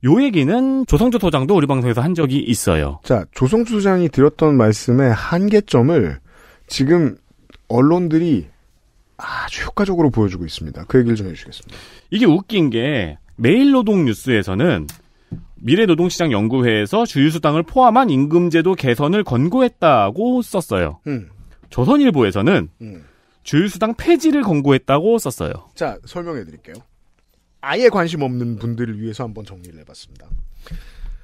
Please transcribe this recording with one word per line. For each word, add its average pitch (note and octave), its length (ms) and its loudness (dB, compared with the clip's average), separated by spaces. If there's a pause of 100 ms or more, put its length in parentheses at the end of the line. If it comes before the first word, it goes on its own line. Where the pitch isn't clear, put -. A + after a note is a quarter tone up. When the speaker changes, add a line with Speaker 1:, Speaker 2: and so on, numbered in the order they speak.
Speaker 1:
요 D#3 200 4
얘기는 B3+ 640 0
조성주 A3+ 320 2
소장도 D#3 360 0
우리 D3 120 2
방송에서 B2 340 0
한 E3 140 0
적이 C#3+ 240 0
있어요. D#2 640 -2
Speaker 2:
자, A2 300 -2
조성주 A3 400 0
소장이 F#3+ 360 2
드렸던 D3+ 480 2
말씀의 A#2+ 560 2
한계점을 D#3 1040 0 (480)
지금 C#3+ 500 0 (500)
언론들이 D#3 800 2 (720)
아주 - 460 -10
효과적으로 F3+ 460 0
보여주고 G2 360 -2
있습니다. D2 420 -12
그 C3 120 4
얘기를 A#2 160 2
좀 G2+ 120 -8
해주시겠습니다. - 500 -16 (340)
Speaker 1:
이게 G#3+ 140 2
웃긴 F3+ 440 2
게 A2+ 480 -4 (200)
매일노동 G#3+ 680 4
뉴스에서는 G#2 840 -2 (720)
미래노동시장 E3+ 720 0
연구회에서 A2+ 760 0
주휴수당을 D#3 580 0
포함한 B3 460 2
임금제도 E3 680 2
개선을 D3 480 0
권고했다고 F3 1160 0
썼어요. F#2 680 -4
Speaker 2:
음. A#2 220 -8 (400)
Speaker 1:
조선일보에서는 C3 1000 2 (120)
Speaker 2:
음. F#2+ 220 -20 (380)
Speaker 1:
주휴수당 G3 540 -2
폐지를 D4 480 0
권고했다고 D3 720 0
썼어요. G#2 360 -6 (200)
Speaker 2:
자, A#2+ 320 -8
설명해드릴게요. B2 680 -14 (840)
아예 F#3+ 280 0
관심 E3+ 320 -2
없는 B2 360 -4
분들을 A2+ 440 -6
위해서 A2 220 -10
한번 A2 220 -14
정리를 F2+ 340 -20
해봤습니다. - 480 -20 (960)